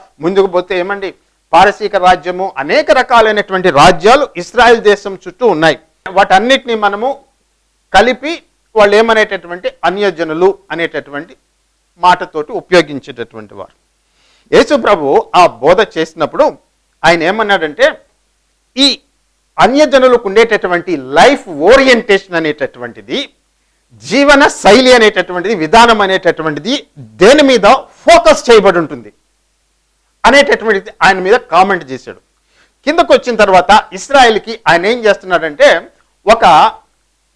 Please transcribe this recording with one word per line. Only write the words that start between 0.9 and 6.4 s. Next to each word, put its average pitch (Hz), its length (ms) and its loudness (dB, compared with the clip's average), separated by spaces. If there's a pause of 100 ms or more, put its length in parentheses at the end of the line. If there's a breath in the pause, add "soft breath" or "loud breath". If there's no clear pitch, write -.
పారసీక 202 420 0
రాజ్యము, 180 640 -2
అనేక 185 340 -2
రకాలైనటువంటి 214 800 0
రాజ్యాలు 170 580 4 (100)
ఇస్రాయేల్ 226 440 0
దేశం 196 360 -2 (100)
చుట్టూ 233 200 -4
ఉన్నాయి. 160 320 0 (320)
వాటన్నిటిని 208 640 0